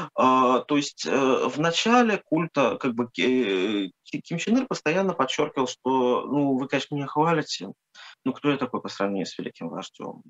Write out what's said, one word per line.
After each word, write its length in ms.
А, 460
то 160
есть, 300
э, 400
в 120
начале 580
культа, 600
как 180
бы, 160
ки-, 760
э, 20
Ки-, 180
Ким 180
Чен 180
Ир 100
постоянно 460
подчеркивал, 540
что, 600
ну, 300
вы, 100
конечно, 280
меня 120
хвалите, 600
но 80
кто 180
я 60
такой 240
по 80
сравнению 380
с 120
великим 300
вождем? 600